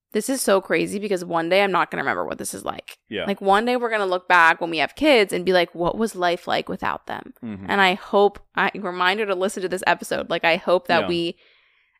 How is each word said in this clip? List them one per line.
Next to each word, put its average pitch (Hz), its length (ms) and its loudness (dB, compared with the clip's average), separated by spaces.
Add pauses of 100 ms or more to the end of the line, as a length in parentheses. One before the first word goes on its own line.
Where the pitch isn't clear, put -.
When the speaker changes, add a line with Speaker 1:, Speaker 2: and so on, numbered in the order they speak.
(120)
Speaker 1:
"This 214 160 -4
is 262 140 -2
so 196 180 4
crazy 180 380 -2
because 196 260 -4
one 170 240 -4
day 185 140 4
I'm 196 100 0
not 170 180 0
gonna 160 120 -6
remember 95 240 -2
what - 100 -8
this - 160 -10
is 98 140 -10
like." - 320 -10 (100)
Speaker 2:
Yeah. - 160 -6
Speaker 1:
Like, 196 160 -4
one 233 240 2
day 247 120 0
we're 240 120 -4
gonna 214 160 -2
look 185 240 -4
back 170 320 6
when 170 80 -4
we 165 100 -4
have 139 160 0
kids 254 380 4
and 175 140 -2
be 185 80 2
like, 175 200 2
"What 170 220 -2
was 220 200 -4
life 175 300 -2
like - 220 -2
without - 380 -6
them?" - 260 -12 (100)
Speaker 2:
Mm-hmm. 202 280 -10
Speaker 1:
And 202 100 2
I 185 140 4
hope, 202 460 2 (160)
I, 185 180 0
reminder 185 500 -2
to 196 100 -2
listen 185 280 -2
to 185 80 -2
this 185 160 -4
episode. - 420 -2
Like, 170 160 -2
I 165 120 4
hope 180 320 0
that 170 140 2
Speaker 2:
Yeah. - 60 -4
Speaker 1:
we, 170 300 -4 (600)